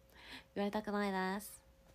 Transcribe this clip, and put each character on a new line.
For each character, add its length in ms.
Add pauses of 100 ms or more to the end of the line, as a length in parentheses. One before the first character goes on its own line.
(540)
言 80
わ 40
れ 40
た 120
く 80
な 160
い 60
で 280
す。 200 (340)